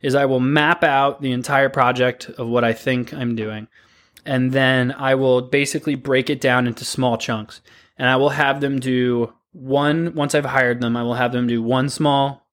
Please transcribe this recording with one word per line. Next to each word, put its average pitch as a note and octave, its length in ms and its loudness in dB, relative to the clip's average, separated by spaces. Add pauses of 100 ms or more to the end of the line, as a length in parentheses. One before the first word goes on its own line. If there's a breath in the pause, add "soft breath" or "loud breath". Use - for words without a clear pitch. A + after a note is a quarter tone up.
is C3+ 140 0
I C#3 100 2
will C3 160 2
map D3+ 420 2
out C#3 380 2
the C3+ 100 -2
entire C3+ 380 0
project B2+ 680 0
of A#2+ 100 -6
what A#2 180 2
I A2+ 80 2
think B2 400 -4
I'm A#2+ 220 -4
doing. G#2+ 320 -8 (580 soft breath)
And B2+ 260 0
then C3 460 2
I C3+ 180 2
will C3 260 4
basically C#3+ 540 -2
break C3+ 340 0
it C#3+ 100 -2
down B2 280 2
into A#2 180 -8
small B2 320 -2
chunks. A2 440 -8 (360 soft breath)
And B2+ 120 0
I C3 80 4
will C#3 120 4
have C#3 320 0
them C#3 180 -2
do B2 540 0 (200)
one, D3 600 0
once D3 220 -2
I've C#3+ 100 2
hired B2 360 0
them, A#2 140 0
I A#2+ 80 -2
will A#2+ 120 -2
have B2 160 0
them B2 160 -2
do A#2 160 0
one B2+ 260 0
small C#3 520 0 (120)